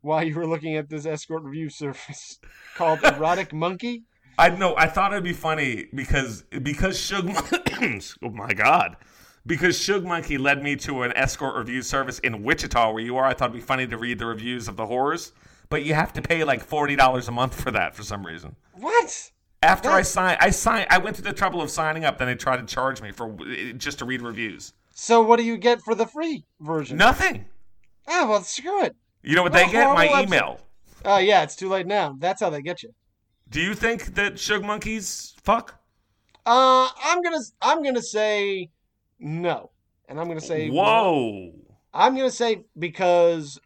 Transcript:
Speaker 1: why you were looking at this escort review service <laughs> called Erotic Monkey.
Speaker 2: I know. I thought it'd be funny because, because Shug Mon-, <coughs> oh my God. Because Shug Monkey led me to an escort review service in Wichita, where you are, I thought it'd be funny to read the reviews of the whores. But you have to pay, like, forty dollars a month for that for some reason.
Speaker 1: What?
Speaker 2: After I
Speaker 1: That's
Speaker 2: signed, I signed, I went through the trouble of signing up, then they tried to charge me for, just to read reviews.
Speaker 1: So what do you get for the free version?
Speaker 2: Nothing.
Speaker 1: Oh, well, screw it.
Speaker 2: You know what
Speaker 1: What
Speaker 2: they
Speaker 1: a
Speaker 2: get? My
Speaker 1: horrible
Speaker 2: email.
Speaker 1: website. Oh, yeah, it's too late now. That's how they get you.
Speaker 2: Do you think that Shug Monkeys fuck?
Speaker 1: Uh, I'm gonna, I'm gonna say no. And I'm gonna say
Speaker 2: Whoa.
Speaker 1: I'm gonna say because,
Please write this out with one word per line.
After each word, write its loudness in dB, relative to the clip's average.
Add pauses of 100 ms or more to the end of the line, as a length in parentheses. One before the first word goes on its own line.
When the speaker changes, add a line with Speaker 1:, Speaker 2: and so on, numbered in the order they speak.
Speaker 1:
why 0
you -2
were -2
looking -2
at -4
this -10
escort -6
review -8
service -12 (180)
<laughs> -20
called 2
Erotic 2
Monkey. -4 (360)
Speaker 2:
I 8
know. 0
I 4
thought 0
it'd -4
be -4
funny -2
because, -2 (220)
because -2
Shug -4
Mon-, -4 (100)
<coughs> -16
oh -8
my -6
God. 2 (480)
Because 0
Shug 0
Monkey -4
led 2
me -2
to -4
an -2
escort -2
review -4
service -4
in -4
Wichita, 2
where -6
you -6
are, 2
I 4
thought -2
it'd -12
be -20
funny -2
to -8
read -6
the -6
reviews -6
of -12
the -6
whores. -2 (380)
But -4
you -2
have 0
to -8
pay, 0
like, 0
forty -2
dollars 4
a -8
month -2
for -4
that -2
for -16
some -10
reason. -14 (180)
Speaker 1:
What? -2 (320)
Speaker 2:
After 4
I 6
Speaker 1:
That's 2
Speaker 2:
signed, 2
I 6
signed, 0
I 8
went -4
through -12
the -8
trouble 0
of -4
signing -2
up, 2
then 0
they -2
tried 0
to -8
charge -4
me -12
for, -10 (420)
just -8
to -8
read -4
reviews. -10 (200)
Speaker 1:
So 4
what 6
do 0
you -2
get 2
for -4
the 0
free -6 (140)
version? -4
Speaker 2:
Nothing. 4 (640)
Speaker 1:
Oh, 2
well, 2
screw -4
it. -2 (280)
Speaker 2:
You 0
know 6
what 2
Speaker 1:
What 6
Speaker 2:
they 6
Speaker 1:
a -4
Speaker 2:
get? 6
My 6
Speaker 1:
horrible 4
Speaker 2:
email. 0 (340)
Speaker 1:
website. -20
Oh, 4
yeah, 6
it's -6
too -8
late -2
now. 0
That's -2
how 0
they -6
get -8
you. -20 (560)
Speaker 2:
Do -4
you -2
think -2
that -2
Shug -2
Monkeys -8 (100)
fuck? 0 (640)
Speaker 1:
Uh, 6 (160)
I'm 2
gonna, 0 (200)
I'm 2
gonna 0
say -2 (500)
no. -4 (360)
And -10
I'm -6
gonna -8
say -4
Speaker 2:
Whoa. 2 (420)
Speaker 1:
I'm 6
gonna 0
say -2 (140)
because, 2